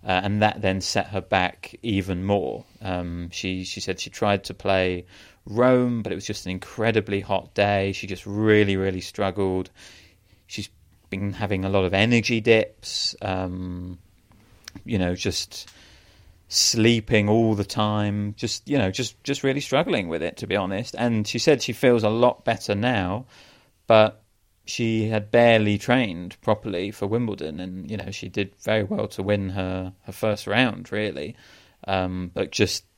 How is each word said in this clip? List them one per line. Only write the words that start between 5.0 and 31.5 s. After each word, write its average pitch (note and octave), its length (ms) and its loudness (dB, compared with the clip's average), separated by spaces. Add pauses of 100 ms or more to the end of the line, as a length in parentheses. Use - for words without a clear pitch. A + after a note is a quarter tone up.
Rome, B2 560 2
but G2 100 -4
it - 20 -2
was F#2+ 120 -8
just - 180 -8
an F#2 80 -4
incredibly G#2 680 -2
hot G2 340 -4
day. G2+ 380 2
She - 140 -8
just F#2+ 200 -10
really, G#2 500 4
really F#2+ 240 -2
struggled. F#2+ 720 -2 (760)
She's - 220 -10 (400)
been G2 240 -4
having F#2+ 320 -2
a F#2+ 40 0
lot F#2+ 160 2
of F2+ 100 0
energy A2+ 460 2
dips, - 840 2
um, F#2 760 -6 (880)
you A2 140 -2
know, F2+ 160 0
just - 540 -6 (800)
sleeping A2 800 4
all A2 260 4
the G2+ 100 0
time, G#2 720 -2
just, - 320 -8
you C#3+ 100 0
know, F#2+ 120 2
just, A2 340 -8
just C#3 200 -4
really C3+ 160 0
struggling C#3 480 0
with D#2+ 140 -4
it, E2+ 160 -6
to G#2+ 100 -8
be F#2+ 80 0
honest. G2 400 -4
And A2+ 300 0
she - 120 -4
said C#3 240 4
she B2 100 -6
feels A#2+ 300 4
a G#2+ 80 2
lot A#2+ 340 2
better A2+ 300 0
now, G#2 520 -2 (600)
but - 360 6 (420)
she A2 440 0
had G#2+ 220 -2
barely A2+ 480 6
trained G2 640 -2
properly G2+ 500 -2
for G#2 160 -6
Wimbledon, G2+ 540 -4
and, F#2 280 -10
you G#2 80 -6
know, G2 140 -8
she G2+ 180 -10
did G2 320 -4
very A2 220 0
well G#2 240 -2
to - 160 -8
win G2 280 0
her, F#2 420 -4 (100)
her F#2+ 100 -14
first G#2 360 -2
round, G#2 420 -2
really, G2 460 -4 (500)